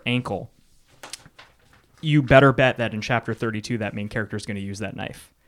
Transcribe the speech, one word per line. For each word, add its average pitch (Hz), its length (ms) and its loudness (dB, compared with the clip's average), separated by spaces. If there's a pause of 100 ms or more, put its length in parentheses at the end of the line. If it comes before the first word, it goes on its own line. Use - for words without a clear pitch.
ankle, 120 440 -4 (1500)
you 151 220 2
better 135 300 8
bet 127 260 2
that 110 160 -4
in 107 80 -6
chapter 113 320 -4
thirty-two 113 440 -6
that 104 160 -6
main 104 140 -8
character 107 280 -6
is 101 100 -10
gonna 101 140 -8
use 98 180 -10
that 101 180 -8
knife. - 360 -12 (160)